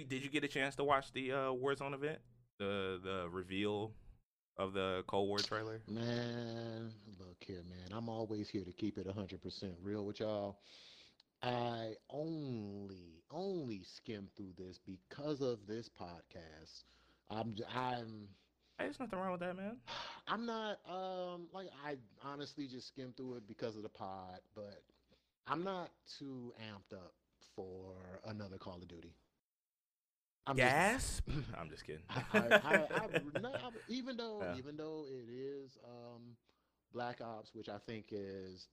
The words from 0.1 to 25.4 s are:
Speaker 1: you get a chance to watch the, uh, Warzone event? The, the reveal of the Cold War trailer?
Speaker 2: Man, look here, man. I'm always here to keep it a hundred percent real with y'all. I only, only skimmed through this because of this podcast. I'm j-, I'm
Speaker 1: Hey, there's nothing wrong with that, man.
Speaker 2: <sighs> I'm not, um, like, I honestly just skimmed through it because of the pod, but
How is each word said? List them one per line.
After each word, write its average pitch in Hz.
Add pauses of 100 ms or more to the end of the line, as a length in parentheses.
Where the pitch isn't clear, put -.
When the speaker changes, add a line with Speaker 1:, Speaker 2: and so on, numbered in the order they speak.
Speaker 1:
you 143
get 143
a 143
chance 139
to 143
watch 139
the, 131
uh, 135 (160)
Warzone 139
event? 147 (400)
The, 98
the 92
reveal 101 (640)
of 95
the 95
Cold 101
War 101
trailer? 110
Speaker 2:
Man, 117 (280)
look 92
here, 90
man. 90
I'm 117
always 107
here 98
to 90
keep 104
it 92
a 98
hundred 95
percent 92
real 101
with 104
y'all. 104 (840)
I 120 (160)
only, 101 (100)
only 147
skimmed 101
through 95
this 92
because 139
of 117
this 113
podcast. 82 (460)
I'm 110
j-, 113 (100)
I'm 117 (500)
Speaker 1:
Hey, -
there's 285
nothing 220
wrong 190
with 175
that, 180
man. 208 (260)
Speaker 2:
<sighs> -
I'm 214
not, 220 (100)
um, 180
like, 185 (180)
I 147 (280)
honestly 143
just 123
skimmed 127
through 127
it 107
because 113
of 104
the 107
pod, 92 (160)
but 101 (640)